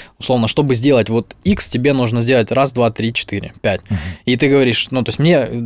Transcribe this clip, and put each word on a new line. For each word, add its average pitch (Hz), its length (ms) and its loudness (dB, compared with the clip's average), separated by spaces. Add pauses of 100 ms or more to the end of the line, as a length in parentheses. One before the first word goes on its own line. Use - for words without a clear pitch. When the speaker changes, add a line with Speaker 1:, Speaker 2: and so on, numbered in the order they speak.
(200)
Speaker 1:
условно, 120 260 0
чтобы 139 300 0
сделать 120 340 2
вот 113 320 -2
X, - 260 0
тебе 139 260 0
нужно 120 260 0
сделать 117 320 2
раз, 135 200 0
два, 120 180 2
три, 113 220 -4
четыре, - 480 -8
пять. 98 200 -2 (100)
Speaker 2:
Мгм. 98 80 -2 (280)
Speaker 1:
И 123 100 2
ты 139 120 0
говоришь: 135 440 2
ну, 127 100 -2
то - 60 -4
есть 113 100 -4
мне, 147 300 2 (160)